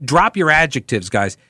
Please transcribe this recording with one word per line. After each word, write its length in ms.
drop 340
your 140
adjectives, 580
guys. 280